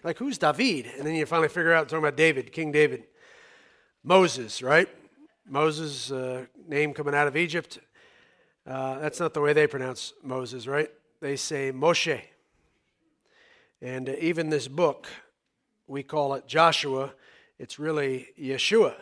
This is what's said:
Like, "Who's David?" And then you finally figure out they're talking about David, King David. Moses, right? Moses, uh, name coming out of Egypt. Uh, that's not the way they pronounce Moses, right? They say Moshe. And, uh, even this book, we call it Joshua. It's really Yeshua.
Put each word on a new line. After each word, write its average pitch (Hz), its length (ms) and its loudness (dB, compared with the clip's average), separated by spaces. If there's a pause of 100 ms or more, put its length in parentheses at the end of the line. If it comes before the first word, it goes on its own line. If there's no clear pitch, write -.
Like, 165 140 -6
"Who's 262 200 -6
David?" 156 480 0
And 139 200 -10
then 160 80 -2
you 156 120 0
finally 160 220 2
figure 165 240 2
out 160 160 4
they're 160 100 -4
talking 156 80 0
about 139 100 0
David, 147 360 2
King 156 180 -6
David. 143 380 2 (960)
Moses, 131 580 4
right? 151 260 4 (560)
Moses, 143 680 -2
uh, 127 340 -8 (220)
name 147 260 0
coming 143 220 -2
out 147 100 4
of 139 100 -2
Egypt. 165 440 -2 (840)
Uh, 131 360 -6
that's 151 180 -6
not 165 160 -2
the 151 60 -2
way 147 120 4
they 151 140 6
pronounce 131 460 -6 (100)
Moses, 127 460 -8
right? 147 200 -2 (320)
They 143 140 -6
say 135 380 -4
Moshe. 147 500 0 (1600)
And, 131 280 -8
uh, 135 120 -6
even 165 300 -2
this 131 180 -2
book, 147 400 0 (800)
we 139 160 -8
call 143 300 -2
it 131 120 -8
Joshua. 135 680 2 (460)
It's 135 220 -16
really 143 480 -4 (100)
Yeshua. 143 640 2